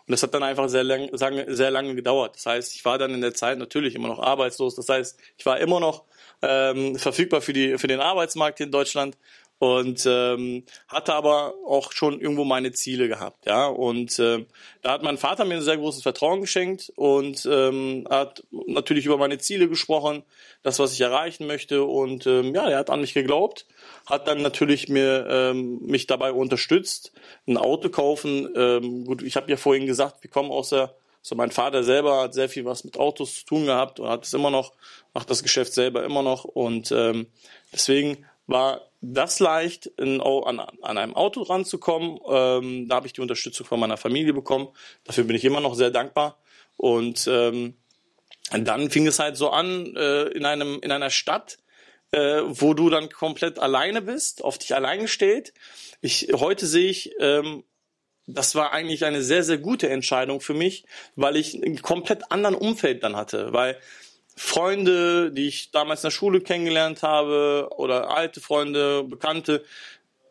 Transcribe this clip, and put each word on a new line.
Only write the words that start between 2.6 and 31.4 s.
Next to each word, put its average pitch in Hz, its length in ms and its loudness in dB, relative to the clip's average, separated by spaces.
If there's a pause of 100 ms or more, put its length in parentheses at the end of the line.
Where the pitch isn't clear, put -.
ich - 100 -16
war 127 140 2
dann 135 160 -2
in 123 60 -4
der 120 140 0
Zeit 123 240 -2
natürlich 127 360 -4
immer 117 140 -6
noch 113 100 -6
arbeitslos. 127 560 0
Das 123 140 -6
heißt, 131 300 -2 (200)
ich - 80 -10
war 131 140 2
immer 175 180 2
noch, 160 260 -2 (380)
ähm, 135 540 0
verfügbar 160 460 0
für 147 100 -4
die, 135 260 2
für 135 100 -2
den 131 120 0
Arbeitsmarkt 160 580 0
hier 151 80 -4
in 139 60 -6
Deutschland. 139 440 0 (440)
Und, 127 460 2
ähm, 123 560 2 (240)
hatte 156 280 -2
aber 147 380 2 (140)
auch 139 240 0
schon 147 300 0
irgendwo 147 240 -2
meine 127 260 0
Ziele 123 380 -2
gehabt, 101 360 -8
ja. 113 220 2
Und, 120 540 -2
ähm, 117 260 2 (360)
da 127 100 0
hat 147 100 -2
mein 147 160 -2
Vater 196 260 0
mir 175 120 -2
ein 160 60 -4
sehr 156 160 2
großes 147 260 -6
Vertrauen 160 360 0
geschenkt 190 540 -4
und, 139 560 2
ähm, 135 580 2
hat 139 440 0
natürlich 143 520 -2
über 147 120 4
meine 139 220 0
Ziele 185 300 0
gesprochen, 151 540 0 (400)
das, 127 160 0
was 135 140 2
ich 127 80 -6
erreichen 151 480 0
möchte. 143 340 0
Und, 135 460 -2
ähm, 127 260 4
ja, 208 160 0
er 139 80 2
hat 139 100 -2
an 143 120 0
mich 135 140 -4
geglaubt, 143 520 0 (400)
hat 139 220 -2
dann 147 140 0
natürlich 143 460 2
mir, 135 400 2
ähm, 127 520 0
mich 131 260 -2
dabei 131 240 0
unterstützt, 135 800 0 (380)
ein 120 80 4
Auto 151 320 0
kaufen. 143 680 0
Ähm, 123 520 0
gut, 127 180 -4
ich 127 100 -8
hab 139 160 -2
ja 139 60 2
vorhin 135 300 4
gesagt, 135 360 0
wir - 80 -20
kommen 139 220 -2
aus 135 160 -4
der, 131 260 0 (300)
also - 100 -10
mein 120 160 0